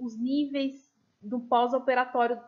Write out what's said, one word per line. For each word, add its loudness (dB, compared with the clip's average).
os -10
níveis -2
do -6
pós-operatório, 2